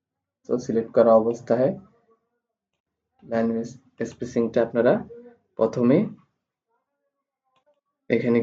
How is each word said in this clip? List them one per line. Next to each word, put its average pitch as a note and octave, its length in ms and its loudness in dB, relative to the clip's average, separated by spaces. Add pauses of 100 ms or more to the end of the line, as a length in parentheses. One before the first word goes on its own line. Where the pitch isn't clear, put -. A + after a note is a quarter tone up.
(440)
তো - 80 -6 (120)
সিলেক্ট A2+ 320 -4
করা A#2 160 6 (100)
অবস্থায় A#2 480 -2 (1600)
লাইন A2+ 180 -2 (640)
স্পেসিংটা A#2 560 -4
আপনারা A#2+ 260 2 (680)
প্রথমে A#2+ 400 2 (2250)
এখানে A#2 260 0